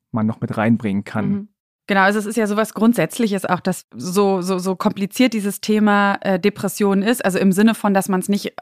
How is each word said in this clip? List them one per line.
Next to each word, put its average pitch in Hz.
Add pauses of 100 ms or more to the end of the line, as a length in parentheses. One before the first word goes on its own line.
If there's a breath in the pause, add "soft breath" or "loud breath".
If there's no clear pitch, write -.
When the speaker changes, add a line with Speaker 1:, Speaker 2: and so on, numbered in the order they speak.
(120)
Speaker 1:
man 110
noch 110
mit 110
reinbringen 107
kann. 104
Speaker 2:
Mhm. 202 (380)
Genau, 196
also 202
es 208
ist 220
ja 220
sowas 208
Grundsätzliches 196
auch, 180
dass - (100)
so, 185
so, 185
so 185
kompliziert 208
dieses 202
Thema, 202
äh, 190
Depression 196
ist, 233
also 180
im 196
Sinne 214
von, 208
dass 190
man's 185
nicht -